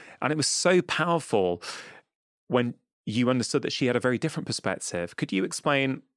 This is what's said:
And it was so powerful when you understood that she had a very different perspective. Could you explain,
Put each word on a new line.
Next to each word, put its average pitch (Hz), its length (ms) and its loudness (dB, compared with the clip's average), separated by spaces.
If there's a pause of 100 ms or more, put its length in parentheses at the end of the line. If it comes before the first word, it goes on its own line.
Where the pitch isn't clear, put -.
(220)
And 131 100 2
it 156 60 -2
was 143 100 0
so 180 340 4
powerful 123 800 0 (880)
when 123 260 2 (320)
you 117 240 2
understood 127 340 0
that - 100 -4
she - 140 -2
had 123 80 2
a 120 40 0
very 127 180 2
different - 300 -6
perspective. - 680 -4
Could - 140 -4
you 95 120 0
explain, 135 580 0 (160)